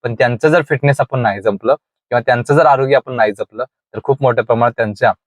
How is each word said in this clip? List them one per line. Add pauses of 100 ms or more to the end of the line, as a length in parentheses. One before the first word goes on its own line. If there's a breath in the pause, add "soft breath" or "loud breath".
पण
त्यांचं
जर
फिटनेस
आपण
नाही
जपलं (340)
किंवा
त्यांचं
जर
आरोग्य
आपण
नाही
जपलं (300)
तर
खूप
मोठ्या
प्रमाणात
त्यांच्या (140)